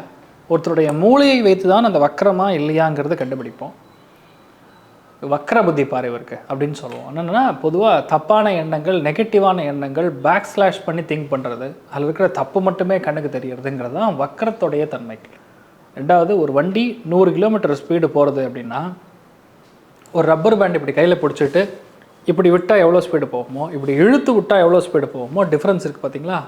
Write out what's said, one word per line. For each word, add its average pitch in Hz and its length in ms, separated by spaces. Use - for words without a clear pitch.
ஒருத்தருடைய 160 480
மூளையை 262 440
வைத்து 190 280
தான் 214 140
அந்த 190 160
வக்ரமா 185 480
இல்லையாங்கிறது 156 560
கண்டுபிடிப்போம். 131 560
"வக்ர 147 420
புத்தி 147 220
பாரு 127 220
இவருக்கு" 120 320
அப்படின்னு 143 220
சொல்லுவோம். 135 440
என்னன்னா, 180 480
பொதுவா 170 420
தப்பான 208 480
எண்ணங்கள், 160 480
நெகட்டிவான 185 640
எண்ணங்கள், 143 460
பேக் 160 460
ஸ்லாஷ் 196 300
பண்ணி 165 160
திங்க் 151 300
பண்றது, 127 400
அதுல 143 120
இருக்கிற 165 240
தப்பு 185 340
மட்டுமே 185 380
கண்ணுக்கு 147 400
தெரியறதுங்கிறது 127 520
தான் 180 280
வக்ரத்துடைய 151 680
தன்மை. 117 300
ரெண்டாவது, 175 400
ஒரு 139 140
வண்டி 202 520
நூறு 175 260
கிலோமீட்டர் 190 400
ஸ்பீடு 160 440
போறது 143 300
அப்படின்னா, 127 460
ஒரு 165 160
ரப்பர் 165 300
பேண்ட் 180 180
இப்படி 143 160
கையில 170 220
பிடிச்சிட்டு 156 560
இப்படி 175 260
விட்டா 180 260
எவ்வளோ 175 220
ஸ்பீடு 147 360
போகுமோ, 131 380
இப்படி 139 200
இழுத்து 247 400
விட்டா 202 260
எவ்வளோ 175 180
ஸ்பீடு 156 380
போகுமோ, 143 340
டிஃபரன்ஸ் 175 300
இருக்கு 143 280
பாத்தீங்களா? 151 400